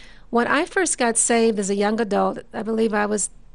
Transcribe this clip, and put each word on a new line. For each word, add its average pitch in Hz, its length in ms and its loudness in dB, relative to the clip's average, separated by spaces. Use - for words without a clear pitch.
When 240 180 0
I 285 160 2
first 359 340 -2
got 233 200 0
saved 226 420 2
as 196 100 -2
a 202 60 0
young 208 240 0
adult, 196 400 0
I 226 100 -6
believe 220 300 0
I 208 120 2
was 208 260 -2